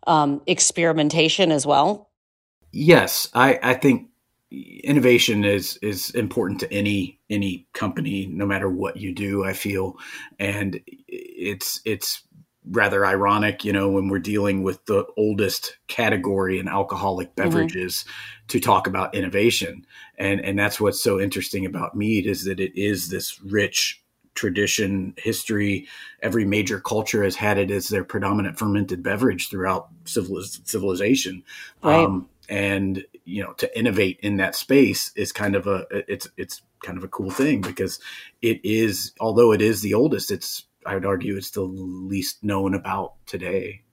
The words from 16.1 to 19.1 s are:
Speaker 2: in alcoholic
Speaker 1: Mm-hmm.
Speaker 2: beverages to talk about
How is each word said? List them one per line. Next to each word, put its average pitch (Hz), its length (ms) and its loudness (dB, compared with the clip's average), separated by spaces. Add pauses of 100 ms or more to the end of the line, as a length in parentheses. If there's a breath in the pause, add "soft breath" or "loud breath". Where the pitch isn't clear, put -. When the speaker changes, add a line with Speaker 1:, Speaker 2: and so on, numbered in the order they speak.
Speaker 2:
in 92 80 -8
alcoholic 95 600 -2
Speaker 1:
Mm-hmm. 98 200 0
Speaker 2:
beverages 85 560 -2 (420 loud breath)
to 120 120 0
talk 98 260 2
about 95 300 -4